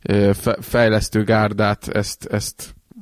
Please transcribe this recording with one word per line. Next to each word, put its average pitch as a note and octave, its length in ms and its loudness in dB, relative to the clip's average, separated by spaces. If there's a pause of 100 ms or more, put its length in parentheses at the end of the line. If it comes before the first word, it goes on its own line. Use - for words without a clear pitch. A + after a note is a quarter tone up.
ö, G2+ 320 2
fe-, - 260 -2
fejlesztő G#2+ 640 2
gárdát, G#2 640 0
ezt, - 360 -4
ezt - 500 -8 (280)